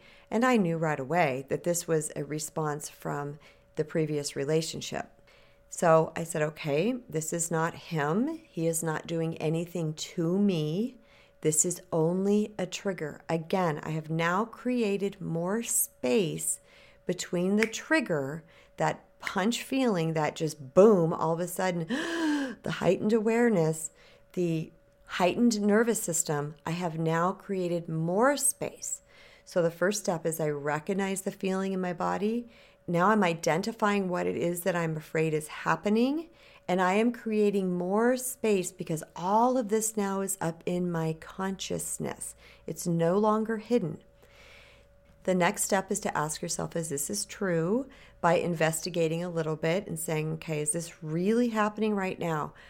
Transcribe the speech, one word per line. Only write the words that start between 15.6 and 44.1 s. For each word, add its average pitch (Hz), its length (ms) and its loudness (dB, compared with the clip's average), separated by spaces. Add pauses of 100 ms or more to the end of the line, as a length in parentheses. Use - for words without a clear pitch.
space 202 960 -2 (460)
between 180 520 0
the 220 100 4
trigger, 165 760 -2 (340)
that 156 280 -2 (140)
punch 208 440 -2
feeling, 196 500 0
that 156 220 0
just 151 380 -6
boom, 185 380 8
all 160 220 0
of 165 60 -2
a 180 80 -4
sudden, 175 400 -2
<gasps> 302 760 -2
the - 80 -4
heightened 190 400 2
awareness, 220 800 2 (440)
the 165 380 -2 (340)
heightened 208 560 2
nervous 214 400 2
system. 151 540 -2 (100)
I 160 60 -4
have 170 280 -4
now 165 320 2
created 175 580 -4
more 185 480 2
space. - 640 -4 (420)
So - 180 0
the 165 100 4
first 185 300 0
step 170 240 -2
is 160 140 -2
I 151 100 0
recognize 156 720 -2
the 196 100 -4
feeling 190 420 -2
in 185 80 -2
my 180 120 -2
body. 185 540 -2 (400)
Now 175 220 4
I'm 214 140 4
identifying 190 840 0
what 180 180 -2
it 180 100 -2
is 170 240 -2
that 180 140 0
I'm 165 220 -2
afraid 160 360 0
is 151 140 -2
happening, 226 800 0 (380)
and 180 140 2
I 185 120 4
am 226 180 4
creating 208 640 0
more 208 420 2
space 202 540 0
because 165 320 -6 (120)
all 226 420 4
of 214 120 -2
this 220 280 0
now 196 240 -2
is 196 180 -4
up 165 260 -4
in 180 260 0
my 160 280 0
consciousness. - 1160 -6 (320)
It's - 180 -8
no 170 320 2
longer 214 400 2
hidden. 208 420 -2 (1300)